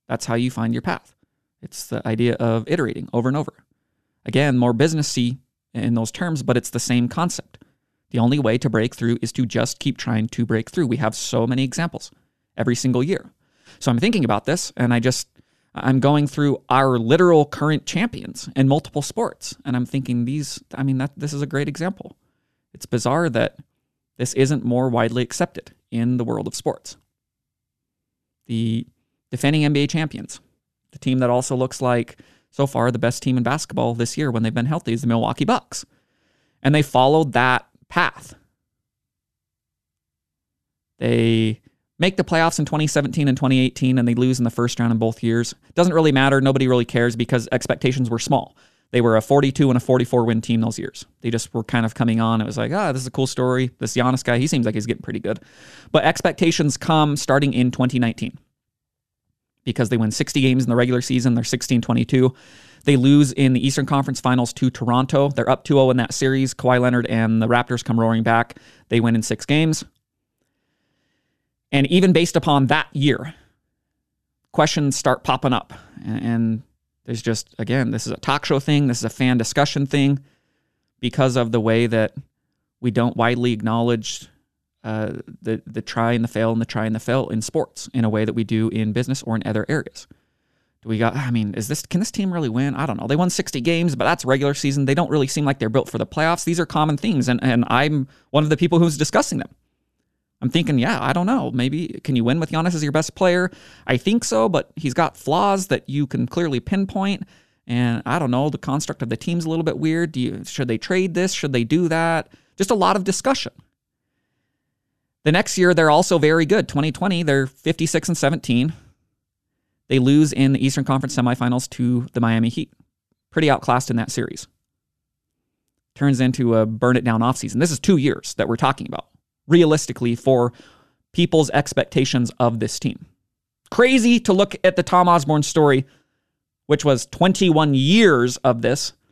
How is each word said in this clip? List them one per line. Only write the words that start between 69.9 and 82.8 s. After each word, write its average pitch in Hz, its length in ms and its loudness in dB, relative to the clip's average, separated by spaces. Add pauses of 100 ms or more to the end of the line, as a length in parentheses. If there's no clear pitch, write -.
And 139 140 4
even 185 260 4
based 170 240 2
upon 143 300 2
that 151 260 0
year, 143 420 -2 (1160)
questions 147 420 0
start - 300 -2
popping 131 260 0
up. - 220 -4 (320)
And, 110 180 -6
and 113 400 -2 (400)
there's 120 180 -10
just, - 380 -4
again, 117 320 -2
this 110 160 -6
is 117 60 -6
a - 40 -10
talk - 280 -4
show 143 140 2
thing. 143 280 2
This 123 120 -2
is - 40 -8
a 113 60 -4
fan 127 280 0
discussion 143 480 0
thing 139 380 0 (800)
because 127 340 0
of 120 160 0
the 120 80 2
way 113 260 2
that 110 280 -2 (640)
we 120 120 -2